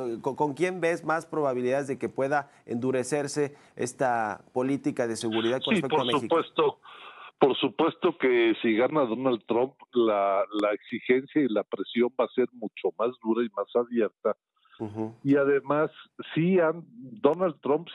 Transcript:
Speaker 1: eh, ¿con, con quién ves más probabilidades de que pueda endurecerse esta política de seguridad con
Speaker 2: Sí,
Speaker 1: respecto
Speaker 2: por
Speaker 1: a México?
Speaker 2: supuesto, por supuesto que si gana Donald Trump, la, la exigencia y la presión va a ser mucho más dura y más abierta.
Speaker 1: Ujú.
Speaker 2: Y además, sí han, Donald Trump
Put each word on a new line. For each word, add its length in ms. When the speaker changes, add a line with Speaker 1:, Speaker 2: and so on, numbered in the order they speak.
Speaker 1:
eh, 140
¿con, 160
con 160
quién 300
ves 220
más 200
probabilidades 600
de 100
que 140
pueda 400
endurecerse 720
esta 760
política 540
de 100
seguridad 480
con 100
Speaker 2:
Sí, 80
Speaker 1:
respecto 140
Speaker 2:
por 60
Speaker 1:
a 40
México? 140
Speaker 2:
supuesto, 440
por 180
supuesto 600
que 440
si 140
gana 300
Donald 400
Trump, 280
la, 520
la 120
exigencia 720
y 60
la 160
presión 460
va 40
a 100
ser 180
mucho 360
más 120
dura 220
y 120
más 180
abierta. 600
Speaker 1:
Ujú. 340
Speaker 2:
Y 120
además, 540
sí 260
han, 280
Donald 720
Trump 340